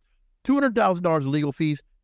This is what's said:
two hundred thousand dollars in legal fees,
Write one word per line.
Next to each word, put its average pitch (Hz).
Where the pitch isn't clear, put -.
two 262
hundred 277
thousand 190
dollars 160
in 135
legal 147
fees, 151